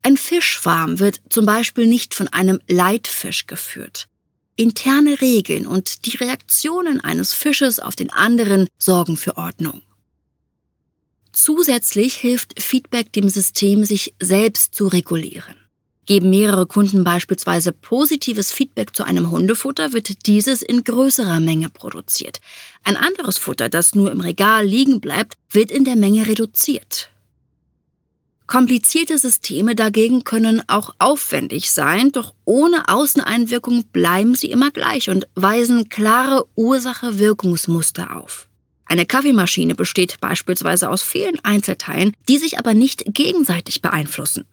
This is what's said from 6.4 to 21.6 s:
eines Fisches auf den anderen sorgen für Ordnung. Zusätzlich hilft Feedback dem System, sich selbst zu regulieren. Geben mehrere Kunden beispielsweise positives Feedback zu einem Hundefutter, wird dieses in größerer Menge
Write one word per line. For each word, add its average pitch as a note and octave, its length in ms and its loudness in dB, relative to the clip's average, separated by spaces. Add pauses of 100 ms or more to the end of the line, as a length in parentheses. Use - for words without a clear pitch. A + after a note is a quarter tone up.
eines E3 340 -4
Fisches C4+ 460 0
auf - 160 -10
den - 160 -8
anderen G3+ 560 2 (100)
sorgen F3 380 0
für - 220 -8
Ordnung. E3 440 -10 (1500)
Zusätzlich C4 840 0
hilft - 460 -4
Feedback - 520 -2
dem G3+ 140 2
System, G3+ 580 2
sich G3+ 360 -4
selbst G3 540 2
zu G3+ 120 0
regulieren. F3 680 -4 (500)
Geben F#3+ 240 4
mehrere G3 380 4
Kunden G3 360 2
beispielsweise F3 680 -2
positives B3+ 800 -2
Feedback - 440 -6
zu - 80 -2
einem E3+ 280 0
Hundefutter, A#3 640 -2
wird G#3+ 340 -4
dieses G#3+ 340 2
in A#3+ 220 0
größerer A#3 560 0
Menge D#3+ 300 0